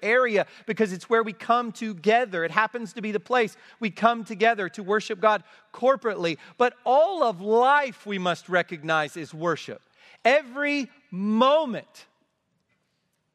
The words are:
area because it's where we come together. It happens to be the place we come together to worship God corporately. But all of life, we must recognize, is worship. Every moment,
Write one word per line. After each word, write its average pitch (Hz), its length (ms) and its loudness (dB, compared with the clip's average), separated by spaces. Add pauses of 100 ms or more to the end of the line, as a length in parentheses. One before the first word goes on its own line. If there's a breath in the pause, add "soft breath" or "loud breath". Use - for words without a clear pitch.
area 220 420 2 (220 loud breath)
because 214 260 -2
it's 180 160 -12
where 226 140 2
we 220 120 -8
come 240 360 0
together. 208 720 -2
It 165 80 -4
happens 214 440 -2
to 240 60 -10
be 214 120 -6
the 208 80 -4
place 240 360 -2 (220 loud breath)
we 220 120 -4
come 226 340 0
together 208 460 0
to 214 120 -14
worship 202 380 -4
God 208 240 2 (280 soft breath)
corporately. 196 640 -2 (220 loud breath)
But 240 240 2
all 311 400 2
of 214 180 0
life, 247 680 2
we 202 120 -4
must 180 300 -4
recognize, 160 680 -2
is 156 160 -12
worship. 156 480 -4 (460 soft breath)
Every 285 640 0 (200)
moment, 220 960 0 (1300)